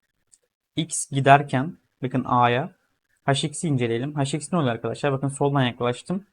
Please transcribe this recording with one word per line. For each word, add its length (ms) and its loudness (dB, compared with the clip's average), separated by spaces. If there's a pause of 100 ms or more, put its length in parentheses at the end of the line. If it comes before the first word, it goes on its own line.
(760)
X 340 -6
giderken 640 4 (260)
bakın 240 -2
A'ya 440 2 (540)
H 240 0
X'i 200 -6
inceleyelim. 480 -2
H 200 -2
X 160 -8
ne 60 0
oluyor 160 0
arkadaşlar? 380 -4
Bakın 160 -2
soldan 340 2
yaklaştım. 720 -2